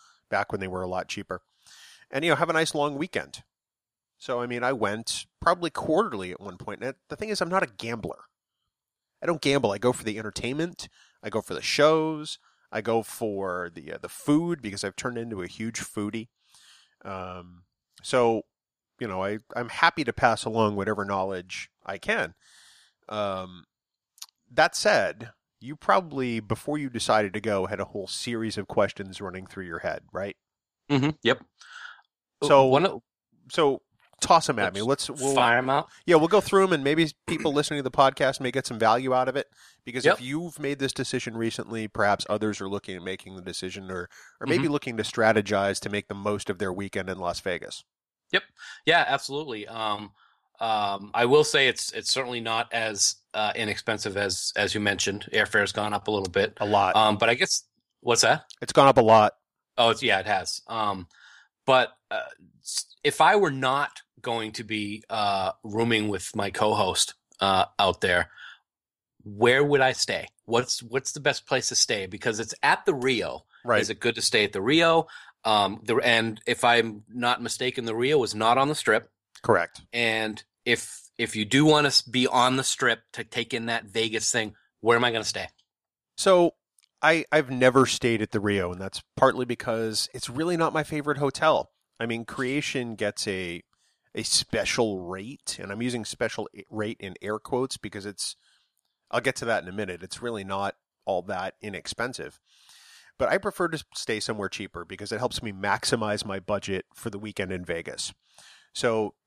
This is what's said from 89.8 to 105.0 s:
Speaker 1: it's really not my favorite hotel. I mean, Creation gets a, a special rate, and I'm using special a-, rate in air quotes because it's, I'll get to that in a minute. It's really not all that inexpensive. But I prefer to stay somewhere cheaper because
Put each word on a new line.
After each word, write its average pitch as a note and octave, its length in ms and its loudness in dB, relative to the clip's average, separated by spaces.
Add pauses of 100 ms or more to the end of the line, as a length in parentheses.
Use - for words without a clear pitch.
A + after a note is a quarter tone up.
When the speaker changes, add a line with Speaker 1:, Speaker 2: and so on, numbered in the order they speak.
Speaker 1:
it's B2+ 160 -10
really D#3+ 260 -2
not D#3+ 160 0
my D3+ 120 0
favorite D3 340 -4
hotel. C#3+ 540 2 (260)
I A#2 80 -4
mean, A#2 180 -4
Creation B2+ 680 -4
gets G#2 320 -4
a, F#2 360 -4 (520)
a A2 80 -6
special G#2 800 0
rate, F#2+ 600 -10
and F#2+ 120 -10
I'm G#2+ 100 -6
using A#2+ 220 -4
special - 520 -6
a-, G2+ 140 -16
rate G#2+ 300 -6
in F#2 200 -12
air G#2+ 200 -6
quotes C3 360 -4
because G2+ 300 -12
it's, - 300 -10 (760)
I'll A#2+ 100 -2
get C3 160 0
to - 100 -8
that G#2 180 0
in F2+ 40 -14
a F#2 40 -12
minute. F#2+ 320 -8
It's - 180 -14
really A#2 220 -8
not G2 320 -4 (280)
all F#2 180 -2
that F#2 380 -6
inexpensive. G2+ 800 -10 (800)
But - 100 2
I F#3 100 2
prefer F#3+ 300 -2
to D#3+ 160 -6 (100)
stay A2 260 -4
somewhere G#2 280 -4
cheaper F2 360 -10
because F#2+ 280 -12